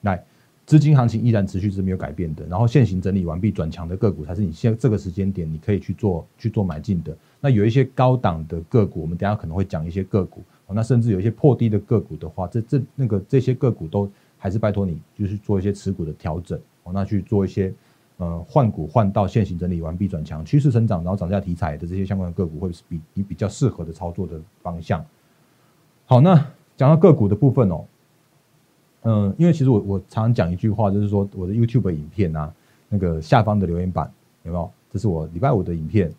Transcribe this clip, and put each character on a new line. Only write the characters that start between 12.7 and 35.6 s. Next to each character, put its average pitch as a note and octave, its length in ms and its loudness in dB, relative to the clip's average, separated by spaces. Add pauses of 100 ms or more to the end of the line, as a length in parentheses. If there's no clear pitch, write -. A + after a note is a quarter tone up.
那 C3+ 120 -2
个， G2+ 220 0
这 C3+ 120 2
些 C3 120 0
个 B2+ 180 0
股 D#2+ 180 -6
都 G2+ 200 -2 (300)
还 G2 100 -6
是 G2+ 120 -2
拜 G#2+ 100 0
托 G2+ 160 -2
你 E2 160 -6 (160)
就 G#2 80 -2
是 G2+ 100 -4
做 G2+ 220 -2
一 F#2 40 -2
些 G2+ 100 0
持 G2 180 -6
股 F2+ 140 -4
的 D2+ 80 -8
调 E2 280 -8
整， E2+ 180 -8 (260)
哦， F2 100 -12
那 G2 100 -2
去 G2 180 -2
做 G2+ 220 0
一 F#2 40 -2
些， F#2+ 260 -2 (440)
呃， E2+ 200 -4 (100)
换 B2 220 4
股 D#2 160 -6
换 G2+ 240 2
到 G2+ 160 0
现 G#2 180 0
行 F2 140 -6
整 F2+ 100 -4
理 F2 120 -4
完 E2 160 -6
毕 G2+ 100 -2
转 D#2+ 180 -6
强、 D#2 200 -10
趋 D3 160 2
势 C#3+ 100 4
成 A2+ 160 2
长， F#2 160 0
然 F2+ 100 -2
后 G2+ 40 -2
涨 E2+ 120 -4
价 G2+ 120 0
题 F2+ 120 -4
材 E2 240 -4
的 D#2+ 80 -10
这 F2 120 -6
些 F#2+ 100 -2
相 G2 100 -4
关 F2+ 140 -4
的 E2+ 40 -10
个 F#2 120 -2
股， D#2 140 -10
会 F2+ 120 -4
是 - 160 -14
比-， E2 120 -6 (140)
你 G2 80 -4
比 - 120 -6
较 G#2 140 -2
适 C3 200 0
合 - 160 -6
的 D#2+ 80 -12
操 E2+ 200 -10
作 F#2 120 -6
的 E2 160 -10 (220)
方 E2+ 180 -8
向。 E2 240 -6 (1000)
好， B2 140 6
那 F3 160 8 (400)
讲 C3+ 120 4
到 D#3+ 80 8
个 D3+ 160 8
股 G#2 140 4
的 G2 80 2
部 C3+ 160 4
分 A2+ 180 2
哦， D#2+ 160 -4 (1160)
嗯， G#2 340 2
因 E3+ 120 6
为 D#3 40 6
其 D3 120 2
实 C3+ 60 6
我， G#2+ 100 6
我 G2 280 -4
常 A2+ 240 0
讲 F2+ 200 2
一 - 20 0
句 G#2+ 160 0
话， G#2 220 2
就 G2+ 80 2
是 G#2 80 0
说 G2 260 2
我 F#2 100 -6
的 F#2 80 -4
YouTube A#2 380 2
影 D2+ 180 -6
片 E2 280 -2
啊， D2+ 180 -6 (340)
那 G#2+ 80 -2
个 E2+ 240 0
下 A#2 220 4
方 G#2 160 2
的 F#2+ 80 0
留 E2+ 140 -2
言 F#2 100 -2
板 E2 180 -4 (360)
有 E2+ 80 -8
没 F2 40 -4
有？ E2+ 140 -6 (220)
这 G2 80 -6
是 A2+ 80 -2
我 D#2+ 240 -2
礼 E2+ 80 -8
拜 C#3 100 0
五 F#2+ 120 2